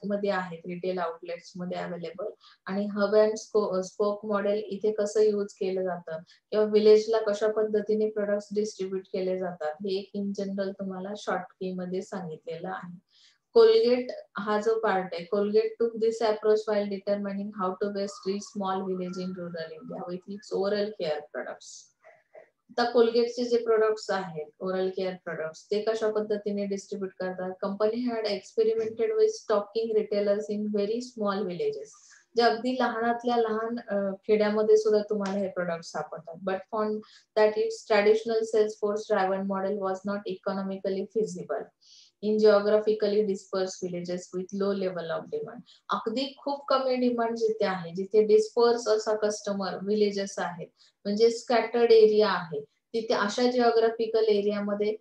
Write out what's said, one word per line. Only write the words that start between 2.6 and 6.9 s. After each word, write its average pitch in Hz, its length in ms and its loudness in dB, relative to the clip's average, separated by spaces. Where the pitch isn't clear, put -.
आणि 202 200 -4
hub 202 280 0
and 214 160 6
sco-, 214 460 -2
अ, 185 40 0
spoke 208 560 -4
model 202 180 0
इथे 214 380 -4
कसं 208 280 0
यूज 208 320 2
केलं 185 300 -4
जातं 175 360 -6
किंवा 214 140 2
व्हिलेजला 214 540 6